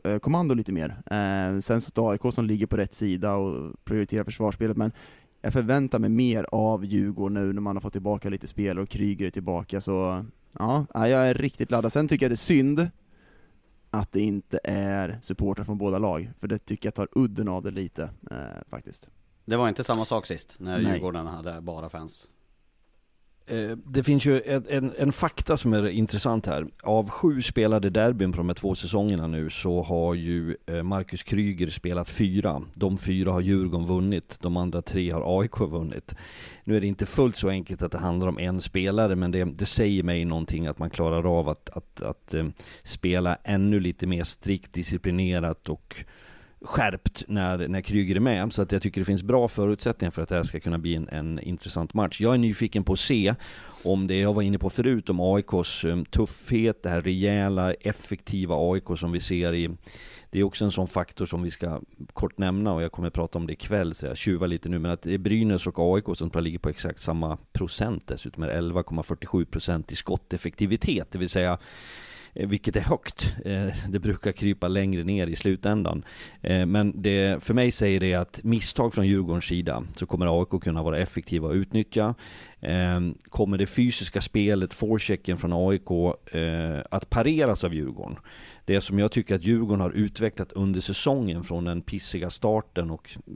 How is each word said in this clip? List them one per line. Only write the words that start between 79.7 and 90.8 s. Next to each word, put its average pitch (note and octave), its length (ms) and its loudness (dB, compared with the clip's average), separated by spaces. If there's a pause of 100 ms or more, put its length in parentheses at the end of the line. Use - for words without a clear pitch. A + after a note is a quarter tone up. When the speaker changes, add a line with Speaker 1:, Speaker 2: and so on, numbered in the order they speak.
Speaker 3:
så F2+ 100 -6
kommer E2+ 340 4
A - 20 4
I F#2 80 0
K F#2 100 0
kunna D#2+ 220 0
vara D#2+ 160 0
effektiva E2+ 500 -2
och D#2+ 60 0
utnyttja. G#2+ 600 2 (460)
Eh, F2+ 400 2 (280)
kommer G2 300 0
det G2 80 2
fysiska - 540 0
spelet, G2+ 540 0
forechecken G#2 600 0
från F2 160 -2
A F#2 220 4
I F#2+ 40 4
K, F2 380 0 (100)
eh, E2 520 -2 (120)
att - 200 -4
pareras A#2+ 540 2
av E2+ 100 -2
Djurgården? B1+ 420 -6 (480)
Det G2 160 2
som G2+ 180 0
jag G#2 140 4
tycker G#2+ 220 0
att E2+ 100 0
Djurgården G#2+ 360 4
har F2+ 100 2
utvecklat G#2 640 -2
under G2 280 0